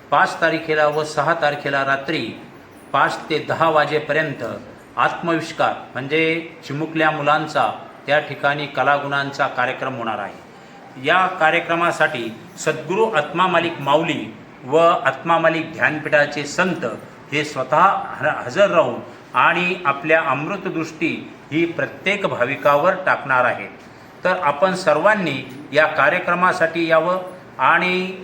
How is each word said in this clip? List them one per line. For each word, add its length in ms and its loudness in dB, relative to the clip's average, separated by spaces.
पाच 300 2
तारखेला 460 2
व 160 0
सहा 300 0
तारखेला 520 0
रात्री 420 -2
पाच 380 0
ते 180 -2
दहा 220 2
वाजेपर्यंत 760 0
आत्मविष्कार, 760 0
म्हणजे 560 -2
चिमुकल्या 440 -2
मुलांचा 600 0
त्या 120 2
ठिकाणी 480 -2
कलागुणांचा 800 0
कार्यक्रम 480 -4
होणार 240 -4
आहे. 280 -10
या 240 4
कार्यक्रमासाठी 1080 0
सद्गुरू 460 -2
आत्मा 420 0
मालिक 320 0
माऊली 540 0
व 140 0
आत्मा 600 2
मालिक 360 0
ध्यानपीठाचे 720 0
संत 400 -2
हे 120 -2
स्वतः 400 0
ह-, 240 -2
हजर 240 4
राहून 260 2
आणि 420 2
आपल्या 360 2
अमृतदृष्टी 1120 -4
ही 140 2
प्रत्येक 600 -4
भाविकावर 680 2
टाकणार 400 2
आहेत. 240 -2
तर 200 2
आपण 300 2
सर्वांनी 800 2
या 140 6
कार्यक्रमासाठी 1000 2
यावं 320 2
आणि 540 2